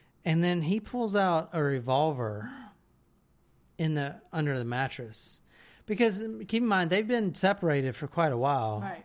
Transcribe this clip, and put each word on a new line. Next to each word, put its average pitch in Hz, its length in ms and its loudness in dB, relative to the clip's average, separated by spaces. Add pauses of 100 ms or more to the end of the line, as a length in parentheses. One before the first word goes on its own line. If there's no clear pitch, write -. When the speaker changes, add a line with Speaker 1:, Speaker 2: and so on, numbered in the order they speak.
(240)
Speaker 1:
And 165 180 4
then 175 200 2
he 190 180 0
pulls 220 340 -4
out 170 380 2
a 160 100 0
revolver 131 880 0 (1300)
in 156 160 2
the, 143 220 -2 (160)
under 147 260 0
the 120 60 -2
mattress. 120 760 -6 (480)
Because, 214 340 2
um, 220 220 -10
keep 226 180 0
in 240 60 2
mind, 185 220 2
they've 214 180 2
been 220 260 0
separated 151 640 2
for 143 100 -6
quite 160 240 2
a 120 60 0
while. 120 460 0
Speaker 2:
Right. 180 220 -8